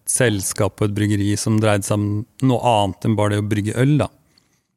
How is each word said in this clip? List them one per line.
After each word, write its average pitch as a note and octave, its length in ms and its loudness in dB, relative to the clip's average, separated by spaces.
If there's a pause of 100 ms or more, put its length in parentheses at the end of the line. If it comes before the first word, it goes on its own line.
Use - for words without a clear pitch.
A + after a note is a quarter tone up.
selskap G#2+ 760 -2
og A2+ 80 2
et G2+ 80 -4
bryggeri G#2 400 0
som G#2+ 240 0
dreide G#2 240 2
seg G#2+ 140 -2
om G#2 80 -2 (360)
noe C3 220 2
annet G#2 400 0
enn A2 140 2
bare G#2 160 2
det G#2 80 0
å G#2 60 -4
brygge G#2+ 280 -2
øl, C3 220 2
da. G2 80 0 (720)